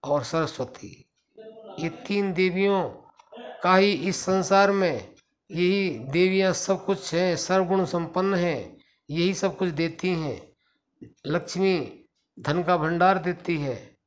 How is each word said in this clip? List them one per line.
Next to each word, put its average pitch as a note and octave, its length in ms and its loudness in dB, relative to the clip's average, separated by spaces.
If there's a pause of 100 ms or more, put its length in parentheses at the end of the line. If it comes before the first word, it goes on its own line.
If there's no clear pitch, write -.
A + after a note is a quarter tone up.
और C#3+ 180 0
सरस्वती। - 880 -6 (680)
ये E3 100 -4
तीन G3 440 -4
देवियों F#3 500 2 (800)
का F#3 140 6
ही G3+ 160 6
इस E3+ 240 -2
संसार F#3+ 540 4
में F3 440 -2 (360)
यही F3+ 480 0
देवियाँ F#3 540 2
सब F#3 320 -2
कुछ F#3+ 300 -4
हैं, F3 220 2
सर्वगुण F#3+ 480 2
संपन्न F3 500 -2
हैं, E3+ 420 -2 (340)
यही E3+ 240 0
सब F#3+ 220 -2
कुछ F#3 120 -2
देती E3 400 -2
हैं। D#3 320 -4 (840)
लक्ष्मी F3 800 -2 (340)
धन D#3+ 220 -2
का F3 140 2
भंडार E3+ 420 2
देती F3 380 -4
है C3+ 400 -8 (100)